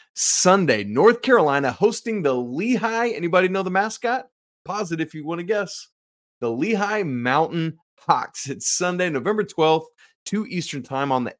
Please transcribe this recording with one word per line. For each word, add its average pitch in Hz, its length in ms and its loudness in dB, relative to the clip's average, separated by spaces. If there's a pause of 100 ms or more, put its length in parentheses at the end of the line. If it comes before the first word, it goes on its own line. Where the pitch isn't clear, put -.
(160)
Sunday. 170 680 4
North 156 380 4
Carolina 143 500 2
hosting 214 520 0
the 139 100 2
Lehigh. 220 760 -2
Anybody 180 400 0
know 190 120 -2
the 185 80 -6
mascot? 220 600 -2 (340)
Pause 185 300 -6
it 160 80 -4
if 156 120 -8
you 156 120 -12
wanna 170 180 -6
guess. 202 460 -4 (500)
The 120 100 -2
Lehigh 202 540 -2
Mountain 151 760 -2 (220)
Hawks. - 500 -2
It's - 220 -6
Sunday, 180 380 -2
November 170 340 -2
twelfth, 160 460 2 (360)
two 208 220 -4
Eastern 156 340 -6
time 135 300 -4
on 127 140 2
the - 140 -8